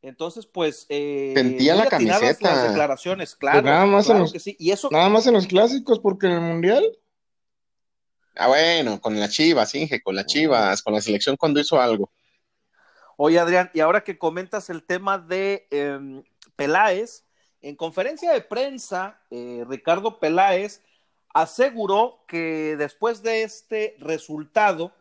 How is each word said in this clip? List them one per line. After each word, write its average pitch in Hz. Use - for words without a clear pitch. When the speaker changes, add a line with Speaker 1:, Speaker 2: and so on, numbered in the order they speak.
Speaker 1:
Entonces, 160
pues, 160
eh, 143
Speaker 2:
Sentía 131
Speaker 1:
muy 208
Speaker 2:
la 277
Speaker 1:
atinadas 113
Speaker 2:
camiseta. 151
Speaker 1:
las 123
declaraciones, 151
Speaker 3:
Pues -
Speaker 1:
claro, 139
Speaker 3:
nada 165
más 202
en 226
Speaker 1:
claro 196
Speaker 3:
los, 156
Speaker 1:
que 170
sí. -
Y 170
eso 202
Speaker 3:
nada 170
más 220
en 240
los 190
clásicos, 226
porque 196
en 175
el 170
Mundial. 170
Speaker 2:
Ah, 113
bueno, 147
con 107
las 104
Chivas, 165
Inge, 143
con 95
las 98
Chivas, 123
con 107
la 107
selección 107
cuando 147
hizo 143
algo. 110
Speaker 1:
Oye, 160
Adrián, 180
y 160
ahora 180
que 190
comentas 180
el 165
tema 190
de, 190
em, 139
Peláez, 190
en 143
conferencia 254
de 247
prensa, 214
eh, 120
Ricardo 175
Peláez 185
aseguró 233
que 156
después 202
de 220
este 214
resultado 160